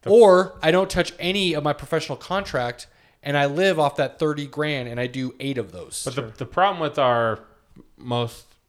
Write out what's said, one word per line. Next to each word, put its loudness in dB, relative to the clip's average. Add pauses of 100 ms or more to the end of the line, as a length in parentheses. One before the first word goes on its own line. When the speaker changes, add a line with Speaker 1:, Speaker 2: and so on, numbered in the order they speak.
Speaker 1:
The -4
Speaker 2:
Or 8
I 2
don't 2
touch -2
any -2
of -2
my 0
professional -6
contract -6 (360)
and -2
I 2
live 2
off 2
that -4
thirty -2
grand -4
and -8
I -2
do -6
eight -4
of -8
those. -12
Speaker 1:
But -8
the, -4
the -12
problem 0
with -4
our 2 (560)
most -6 (220)